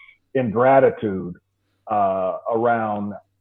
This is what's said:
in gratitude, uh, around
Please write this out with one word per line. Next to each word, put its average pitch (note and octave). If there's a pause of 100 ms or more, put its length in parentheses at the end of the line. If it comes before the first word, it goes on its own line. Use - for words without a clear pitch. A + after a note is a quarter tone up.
(340)
in B2+
gratitude, A2 (520)
uh, F#2+ (140)
around A2 (280)